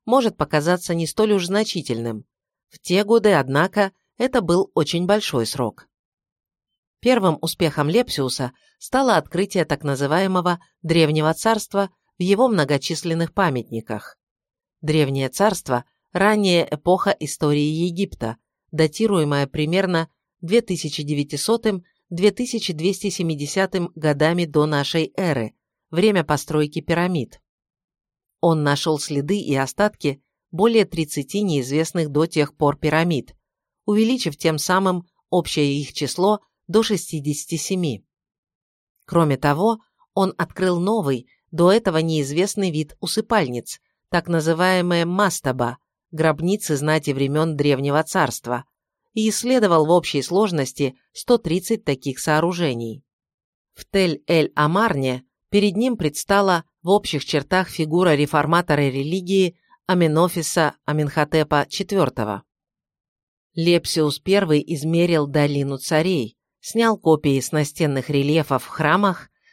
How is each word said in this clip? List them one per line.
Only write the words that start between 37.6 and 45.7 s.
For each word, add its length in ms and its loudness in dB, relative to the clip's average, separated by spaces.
Кроме 320 2
того, 400 0
он 220 0
открыл 420 -2
новый, 500 -2
до 220 4
этого 260 2
неизвестный 720 -2
вид 300 -4
усыпальниц, 800 -4
так 180 -2
называемые 760 2
мастаба, 720 -2